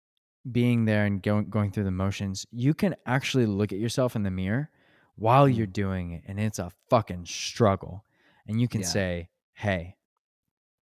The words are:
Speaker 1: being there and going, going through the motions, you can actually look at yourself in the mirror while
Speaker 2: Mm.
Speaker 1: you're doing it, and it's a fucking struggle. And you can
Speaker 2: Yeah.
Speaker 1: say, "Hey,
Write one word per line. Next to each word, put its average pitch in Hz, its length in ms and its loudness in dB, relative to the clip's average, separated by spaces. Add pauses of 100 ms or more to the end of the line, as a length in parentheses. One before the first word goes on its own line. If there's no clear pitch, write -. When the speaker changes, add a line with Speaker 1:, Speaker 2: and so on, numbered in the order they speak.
(500)
Speaker 1:
being 120 360 2
there 104 180 4
and 101 180 0
going, 104 280 0
going 104 200 0
through 104 140 -2
the 98 80 0
motions, 95 580 -4
you 123 240 0
can 190 220 0 (100)
actually 127 400 0
look 101 260 0
at 95 60 -6
yourself 120 380 -2
in 110 80 -2
the 95 60 -2
mirror 95 400 -4 (460)
while 123 300 6
Speaker 2:
Mm. 131 100 4
Speaker 1:
you're 113 100 0
doing 92 460 -4
it, 85 140 -12
and 98 140 -6
it's 107 180 -2
a 90 140 -6 (160)
fucking 92 380 0
struggle. - 800 0 (420)
And 107 140 -2
you 123 80 2
can 107 120 -4
Speaker 2:
Yeah. 95 80 -4
Speaker 1:
say, 90 400 -2 (240)
"Hey, 90 440 -4 (880)